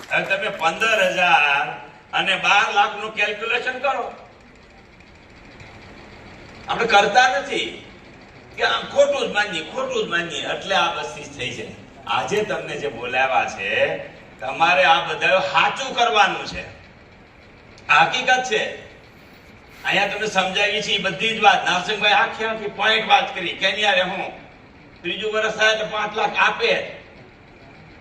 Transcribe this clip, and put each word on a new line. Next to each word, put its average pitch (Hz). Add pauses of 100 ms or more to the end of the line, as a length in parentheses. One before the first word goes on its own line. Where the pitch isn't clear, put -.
(120)
હવે 185
તમે 196
પંદર 208
હજાર 160 (460)
અને 185
બાર 196
લાખ 208
નું 214
કેલ્ક્યુલેશન 240
કરો. 247 (2500)
આપણે -
કરતા 240
નથી - (720)
કે -
આમ 220
ખોટું 269
જ -
માનીએ, 185
ખોટું 220
જ -
માનીએ, 160
એટલે 180
આ 175
બસ્તી 151
થઈ 123
છે. - (360)
આજે 202
તમને 143
જે 143
બોલાવ્યા 139
છે, - (420)
તમારે 165
આ 165
બધા 170
સાચું -
કરવાનું 202
છે. - (1200)
આ -
હકીકત 254
છે. - (960)
અહીંયા 196
તમને 202
સમજાવી 202
છે 208
એ 208
બધી 190
જ 220
વાત. -
નારસિંહભાઈ 208
આખી 208
આખી 220
પોઇન્ટ 214
વાત 196
કરી. 180
કેન્યા 196
રે 185
હું 180 (640)
ત્રીજું 196
વર્ષ 214
થાય 214
એટલે 214
પાંચ 214
લાખ 214
આપે. - (1040)